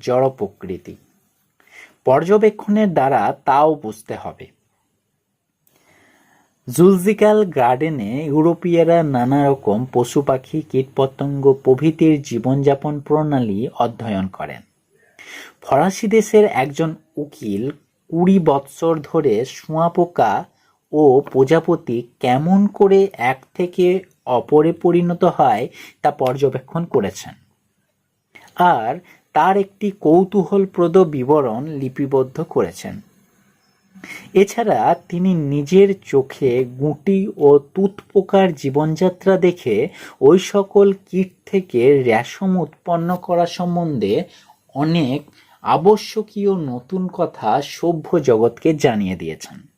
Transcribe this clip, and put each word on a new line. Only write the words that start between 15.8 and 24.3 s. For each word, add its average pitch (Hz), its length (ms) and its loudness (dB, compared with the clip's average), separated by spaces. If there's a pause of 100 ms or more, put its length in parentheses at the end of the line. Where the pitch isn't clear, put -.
দেশের 214 380 4
একজন 156 500 -2 (220)
উকিল 127 540 -8 (400)
কুড়ি 180 280 2
বৎসর 160 640 -2
ধরে 131 420 0
শুঁয়াপোকা 156 1000 -2 (480)
ও 143 280 4
প্রজাপতি 135 880 0 (120)
কেমন 165 460 2
করে 196 460 2
এক 127 420 -4
থেকে 180 460 -2 (260)
অপরে 147 460 2